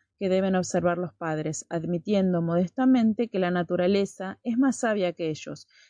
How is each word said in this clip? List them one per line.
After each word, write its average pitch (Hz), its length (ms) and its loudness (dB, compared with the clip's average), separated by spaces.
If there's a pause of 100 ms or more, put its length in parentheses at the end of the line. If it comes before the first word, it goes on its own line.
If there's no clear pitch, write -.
(180)
que 196 100 -2
deben 190 280 2
observar 175 420 0
los 180 160 -6
padres, 156 540 -6
admitiendo 175 720 0
modestamente 220 840 2
que 196 100 -4
la 180 120 2
naturaleza 180 920 0
es 233 160 -4
más 262 180 4
sabia 208 360 0
que 160 180 -4
ellos, - 380 -10 (220)